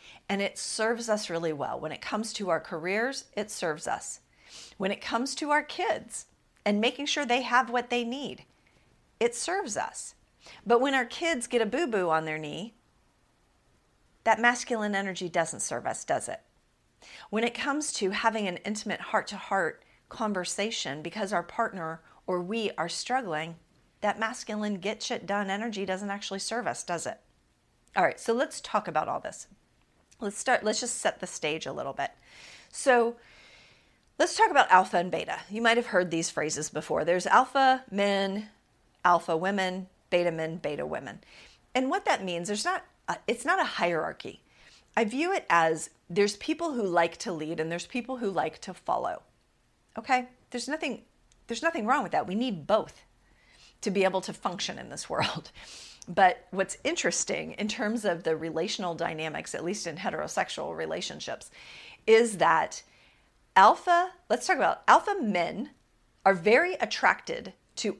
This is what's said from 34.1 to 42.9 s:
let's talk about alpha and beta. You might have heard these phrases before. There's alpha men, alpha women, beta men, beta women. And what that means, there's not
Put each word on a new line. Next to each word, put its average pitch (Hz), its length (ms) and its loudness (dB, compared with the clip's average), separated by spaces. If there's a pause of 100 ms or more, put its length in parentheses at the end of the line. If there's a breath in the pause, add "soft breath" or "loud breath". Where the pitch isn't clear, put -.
let's - 180 2
talk 440 140 6
about 285 200 6
alpha 185 280 6
and 175 120 0
beta. 165 300 -4 (100)
You 214 120 -4
might 233 140 6
have 233 100 0
heard 180 240 2
these 165 200 0
phrases 151 400 -4
before. 156 340 -2
There's 175 220 2
alpha 262 640 4
men, 196 580 0 (560)
alpha 170 320 4
women, 185 520 0 (220)
beta 175 200 4
men, 160 260 -4
beta 151 300 -4
women. 139 340 -8 (540 loud breath)
And 262 160 2
what 403 140 -2
that 247 200 0
means, 175 240 -4
there's 208 160 -4
not 359 200 -2 (240)